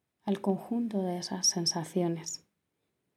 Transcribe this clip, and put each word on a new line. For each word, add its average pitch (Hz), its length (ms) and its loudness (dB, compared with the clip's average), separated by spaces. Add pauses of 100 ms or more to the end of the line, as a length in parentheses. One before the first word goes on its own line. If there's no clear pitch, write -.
(240)
al 196 180 0
conjunto 214 600 0
de 180 140 0
esas 185 300 -2
sensaciones. 170 1000 0 (720)